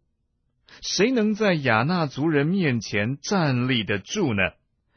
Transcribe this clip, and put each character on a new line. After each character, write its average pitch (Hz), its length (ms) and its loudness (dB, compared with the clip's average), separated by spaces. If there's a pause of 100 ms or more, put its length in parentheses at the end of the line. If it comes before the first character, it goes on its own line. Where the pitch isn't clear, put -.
(840)
谁 220 280 0
能 220 240 0
在 202 200 0
亚 123 300 2
衲 170 240 0
族 143 200 -2
人 147 180 2
面 160 340 0
前 110 400 -2
站 139 480 0
立 120 160 0
得 101 140 -2
住 143 360 -2
呢？” 95 80 2 (540)